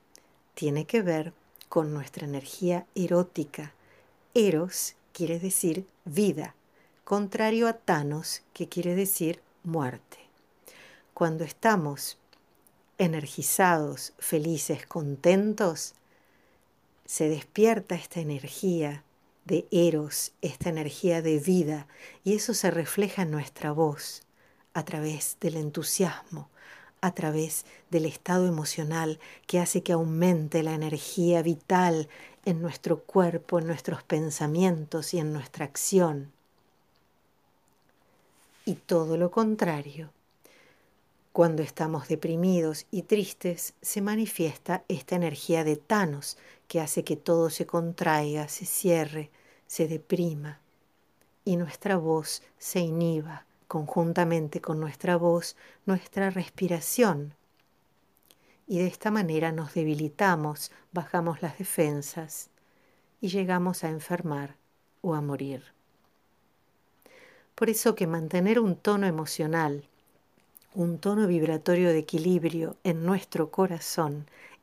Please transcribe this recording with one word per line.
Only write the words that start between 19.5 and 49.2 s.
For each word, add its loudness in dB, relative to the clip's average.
Eros, 2
esta -4
energía -2
de 4
vida, 2
y 2
eso -2
se 2
refleja -2
en -2
nuestra -6
voz, -2
a -4
través -6
del -2
entusiasmo, -4
a 2
través -2
del 2
estado 0
emocional -2
que 2
hace 0
que 0
aumente 2
la -2
energía 0
vital 2
en 0
nuestro -2
cuerpo, 2
en -4
nuestros -6
pensamientos 0
y 0
en -2
nuestra -8
acción. 2
Y -2
todo 0
lo 2
contrario, -2
cuando 4
estamos -4
deprimidos 0
y -4
tristes, -2
se -4
manifiesta -2
esta -4
energía 0
de 2
Thanos, -2
que -2
hace -4
que -2
todo 2
se -6
contraiga, 0
se -10
cierre, 0